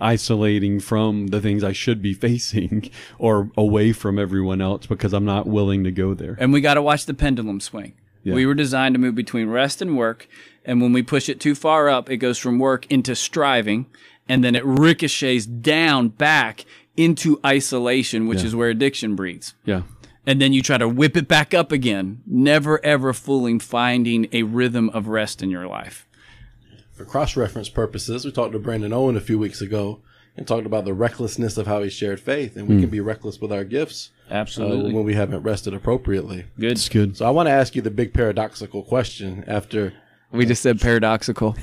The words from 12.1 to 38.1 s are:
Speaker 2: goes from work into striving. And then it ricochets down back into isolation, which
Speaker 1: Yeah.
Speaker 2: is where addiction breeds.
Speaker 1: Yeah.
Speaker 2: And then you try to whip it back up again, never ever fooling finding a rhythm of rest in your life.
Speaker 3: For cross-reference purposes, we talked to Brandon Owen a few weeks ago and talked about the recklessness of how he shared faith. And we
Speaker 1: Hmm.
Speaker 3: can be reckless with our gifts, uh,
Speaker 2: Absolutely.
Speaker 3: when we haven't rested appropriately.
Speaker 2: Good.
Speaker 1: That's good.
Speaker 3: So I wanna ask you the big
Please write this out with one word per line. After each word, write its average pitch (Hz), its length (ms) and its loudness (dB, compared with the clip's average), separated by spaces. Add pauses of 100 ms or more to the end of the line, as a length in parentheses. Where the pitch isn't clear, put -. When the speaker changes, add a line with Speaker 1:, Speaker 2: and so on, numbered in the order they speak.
Speaker 2:
goes 123 200 0
from 123 220 0
work 131 300 0
into 131 260 0
striving. 123 720 0 (420)
And 131 140 4
then 123 120 4
it 120 80 0
ricochets 135 840 2
down 135 600 2
back 143 560 0 (300)
into 160 500 4
isolation, 127 840 0
which 117 140 0
Speaker 1:
Yeah. - 40 -2
Speaker 2:
is 113 100 -4
where 117 140 0
addiction 117 460 -2
breeds. 92 400 -8 (100)
Speaker 1:
Yeah. 95 160 0 (460)
Speaker 2:
And 135 120 2
then 135 140 4
you 131 80 4
try 131 160 2
to 117 100 2
whip 139 300 2
it 147 100 0
back 151 280 2
up 170 160 2
again, 113 560 -2
never 147 580 2
ever 135 260 2
fooling 123 480 0
finding 120 720 0
a 117 120 0
rhythm 117 480 0
of 107 160 -6
rest 107 340 -4
in 95 80 -4
your 90 180 -8
life. - 400 -14 (840)
Speaker 3:
For - 120 -18
cross-reference 123 640 -4
purposes, 113 540 -6
we 139 80 -8
talked 117 220 -2
to 107 60 -4
Brandon 107 340 -4
Owen 123 240 2
a 95 40 -4
few 110 160 0
weeks 104 240 -4
ago 104 380 -6 (380)
and - 100 -12
talked 113 180 -2
about 107 200 -2
the 98 80 -2
recklessness 113 640 -4
of 101 100 -4
how 104 160 0
he 98 60 -4
shared 98 300 -6
faith. 135 360 -4
And 104 120 -10
we 107 80 6
Speaker 1:
Hmm. 95 60 6
Speaker 3:
can 85 80 2
be 104 120 -4
reckless 107 400 -8
with 107 100 -6
our 101 140 -4
gifts, 139 460 -6 (180)
uh, - 60 -6
Speaker 2:
Absolutely. 104 580 -4
Speaker 3:
when 110 100 0
we 104 100 0
haven't 98 300 -2
rested 104 300 -4
appropriately. 98 720 -4 (140)
Speaker 2:
Good. 113 120 0
Speaker 1:
That's 110 180 -4
good. 104 280 2
Speaker 3:
So 113 80 -2
I 135 60 2
wanna 160 180 2
ask 135 260 -2
you 123 60 -2
the 107 100 -4
big 117 220 -2